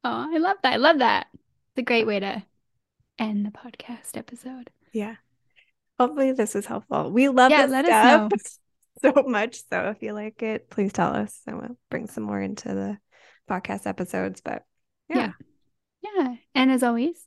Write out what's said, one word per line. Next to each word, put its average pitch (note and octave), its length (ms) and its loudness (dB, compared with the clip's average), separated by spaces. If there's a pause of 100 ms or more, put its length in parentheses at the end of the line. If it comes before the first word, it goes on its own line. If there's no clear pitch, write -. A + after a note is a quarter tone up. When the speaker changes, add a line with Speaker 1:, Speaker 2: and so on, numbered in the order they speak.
Speaker 1:
Oh, A#3+ 300 -6
I D#4+ 40 0
love F#4 240 0
that. B3+ 100 2
I - 40 0
love D4 220 4
that. - 360 2
It's - 440 -14
a B3 40 -4
great A#3 240 2
way G#3 140 0
to G3 220 -6 (760)
end G#3 280 -2
the G#3 40 -6
podcast - 640 -18
episode. B3 540 -16 (220)
Speaker 2:
Yeah. G#3+ 240 -6 (840)
Hopefully C4+ 320 2
this A3+ 220 -2
was G#3 120 -4
helpful. - 440 -6
We B3+ 180 4
love C4 220 6
Speaker 1:
Yeah, D4 120 6
Speaker 2:
this C#4 80 2
Speaker 1:
let C4 160 0
us - 20 4
Speaker 2:
stuff A3+ 720 4 (420)
Speaker 1:
know. C#4 100 6
Speaker 2:
<laughs> C#4 100 6
so C4+ 60 -2
much. A3+ 420 -2
So F#3 200 -2
if G#3+ 120 -12
you G#3+ 100 -8
like G#3+ 300 -10
it, A3 260 -6
please G3 240 -2
tell - 220 -2
us, G#3 320 -6
and - 120 -12
we'll - 180 -14 (140)
bring - 180 -8
some - 160 -10
more G3+ 160 -6
into G3+ 340 -10
the G3+ 240 -8 (500)
podcast G3 380 -8
episodes. F#3+ 540 -8
But - 240 -12 (440)
yeah. D#4 240 -4 (720)
Speaker 1:
Yeah. G#4 140 -12
Yeah. B3+ 180 -2 (200)
And C4 160 2
as B3+ 120 2
always A#3+ 440 -2